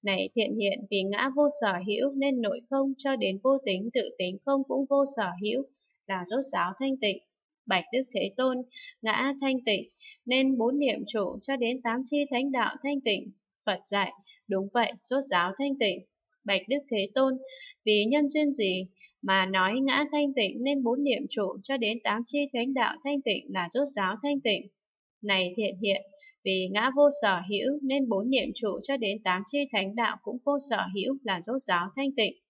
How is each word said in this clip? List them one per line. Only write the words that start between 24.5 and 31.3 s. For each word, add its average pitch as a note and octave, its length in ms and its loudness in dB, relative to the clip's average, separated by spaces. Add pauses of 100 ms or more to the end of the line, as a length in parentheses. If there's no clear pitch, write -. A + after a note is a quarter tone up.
Này F#3+ 340 0
thiện G#3 260 -2
hiện, G3 200 0 (420)
vì F#3+ 280 0
ngã A3 240 2
vô D4 120 8 (140)
sở F#3+ 180 4 (100)
hữu C4 320 0
nên C4+ 260 2
bốn G#3+ 220 0
niệm A#3+ 240 2
trụ A3 140 -2 (140)
cho C4+ 140 -2
đến G#3+ 260 -2
tám F#3 240 0
chi C#4+ 120 -2 (140)
thánh G3 220 -2
đạo A3+ 280 0
cũng A#3+ 220 -6
vô C#4+ 140 2 (120)
sở G#3 100 0 (140)
hữu B3+ 300 -2
là F#3+ 180 -2